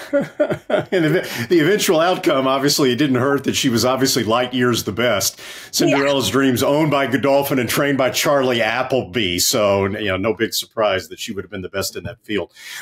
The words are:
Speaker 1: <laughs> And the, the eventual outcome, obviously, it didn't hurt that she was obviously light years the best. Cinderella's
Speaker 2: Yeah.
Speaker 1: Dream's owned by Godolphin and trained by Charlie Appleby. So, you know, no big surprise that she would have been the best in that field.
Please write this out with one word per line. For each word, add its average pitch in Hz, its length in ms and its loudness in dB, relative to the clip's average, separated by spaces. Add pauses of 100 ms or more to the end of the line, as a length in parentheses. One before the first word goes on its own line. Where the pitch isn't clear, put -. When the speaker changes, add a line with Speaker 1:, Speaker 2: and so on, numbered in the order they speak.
(120)
Speaker 1:
<laughs> 277 140 0 (680)
And 175 140 2
the, 151 440 -2
the 175 100 4
eventual 175 400 2
outcome, 165 480 2
obviously, 135 440 2
it 120 40 0
didn't 131 220 2
hurt 135 260 2
that 107 120 -2
she 143 140 0
was 113 160 2
obviously 127 380 2
light 120 300 0
years 123 320 0
the 110 60 -6
best. 110 480 0 (320)
Cinderella's 139 560 2
Speaker 2:
Yeah. 95 60 -4
Speaker 1:
Dream's 131 300 2
owned 147 260 2
by 139 160 2
Godolphin 135 540 2
and 120 100 0
trained 143 280 0
by 127 120 2
Charlie 127 520 0
Appleby. 110 800 -2
So, 101 460 2
you 107 200 -4
know, 95 120 -2
no 104 160 0
big 110 200 -4
surprise 98 560 -2
that 92 100 -16
she - 120 -10
would 95 120 -10
have 90 80 -20
been 101 100 -10
the 90 80 -10
best 98 260 -6
in 90 100 -12
that 85 180 -14
field. 95 280 -6 (300)